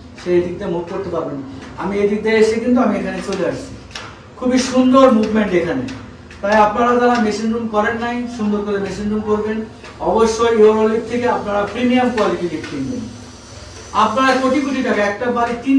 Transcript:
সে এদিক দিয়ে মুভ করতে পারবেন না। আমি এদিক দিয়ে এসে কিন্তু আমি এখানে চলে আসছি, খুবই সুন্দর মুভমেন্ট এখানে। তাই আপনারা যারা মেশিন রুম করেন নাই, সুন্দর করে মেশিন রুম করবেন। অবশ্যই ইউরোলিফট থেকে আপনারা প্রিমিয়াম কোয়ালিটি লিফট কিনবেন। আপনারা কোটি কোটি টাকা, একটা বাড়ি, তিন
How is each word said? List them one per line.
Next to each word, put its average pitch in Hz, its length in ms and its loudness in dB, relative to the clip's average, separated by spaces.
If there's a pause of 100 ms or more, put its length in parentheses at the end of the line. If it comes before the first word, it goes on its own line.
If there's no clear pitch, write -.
(200)
সে 180 100 -8 (100)
এদিক 175 200 -2
দিয়ে 196 140 -6
মুভ 175 180 -4
করতে 190 240 -6
পারবেন 143 240 -4
না। 131 60 -10 (360)
আমি 196 120 -4 (100)
এদিক 208 220 2
দিয়ে 220 160 4
এসে 220 220 4
কিন্তু 247 220 4
আমি 208 140 0
এখানে 185 200 -6 (100)
চলে 185 220 -2
আসছি, 135 200 -8 (680)
খুবই 254 200 0 (140)
সুন্দর 254 340 6 (120)
মুভমেন্ট 208 340 0 (100)
এখানে। 139 220 -2 (580)
তাই 208 140 2 (100)
আপনারা 240 260 2 (100)
যারা 240 140 4 (100)
মেশিন 214 280 -2
রুম 226 120 -4 (100)
করেন 226 280 0
নাই, 240 120 -4 (220)
সুন্দর 208 300 -2
করে 202 180 -2
মেশিন 196 260 -6
রুম 214 200 -2
করবেন। 214 260 -2 (520)
অবশ্যই 220 500 2
ইউরোলিফট 220 520 4
থেকে 247 160 -2 (100)
আপনারা 202 240 -2 (100)
প্রিমিয়াম 247 440 2
কোয়ালিটি 175 360 0
লিফট - 200 -8
কিনবেন। 127 320 -6 (1000)
আপনারা 262 280 2 (100)
কোটি 262 240 2
কোটি 254 220 -4
টাকা, 208 140 0 (100)
একটা 247 160 -6 (100)
বাড়ি, 233 160 0 (120)
তিন 269 140 4